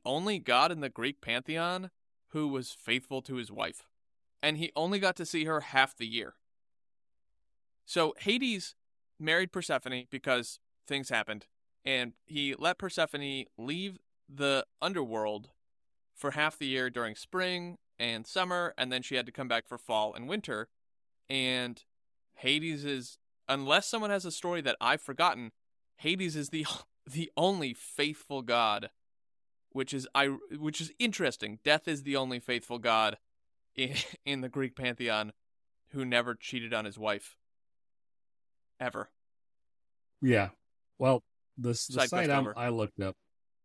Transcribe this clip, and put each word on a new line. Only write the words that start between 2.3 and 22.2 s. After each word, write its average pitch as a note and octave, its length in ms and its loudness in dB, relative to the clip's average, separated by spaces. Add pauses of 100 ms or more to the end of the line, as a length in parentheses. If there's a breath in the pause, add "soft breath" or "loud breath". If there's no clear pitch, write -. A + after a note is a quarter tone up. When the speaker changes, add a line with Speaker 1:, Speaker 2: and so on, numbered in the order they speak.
Speaker 1:
was C3+ 300 -4
faithful B2+ 440 -2
to C3+ 140 -8
his A#2 140 -8
wife, G2+ 380 -6 (540)
and D#3 140 2
he D#3+ 200 -2
only F3 220 2
got F#3+ 180 2
to E3+ 100 -6
see D#3+ 180 0
her D#3 160 2
half C3+ 360 2
the A#2 100 -6
year. A2+ 280 -4 (1500)
So E3 340 2
Hades A#3 560 0 (440)
married E3 340 2
Persephone B2+ 580 -2
because B2 480 0 (280)
things C#3 220 -4
happened, G#2+ 380 -2 (380)
and B2 280 0 (120)
he C#3+ 340 -2
let E3+ 200 0
Persephone C#3+ 680 -2 (120)
leave F3 420 -6 (300)
the C#3 380 0 (160)
underworld A2+ 680 -2 (640)
for C#3+ 180 -4
half D3+ 260 2
the D3 80 -4
year C3 240 0
during A#2 240 -4
spring F3+ 640 -4 (200)
and A#2 280 -4
summer, F3+ 500 -2
and B2+ 140 -2
then B2+ 120 -2
she - 120 -8
had B2 120 0
to B2 60 -16
come C3 160 -6
back A#2 200 0
for A#2+ 100 -10
fall G#2+ 360 0
and A#2+ 140 -10
winter. D3 400 -4 (600)
And B2+ 540 -2 (520)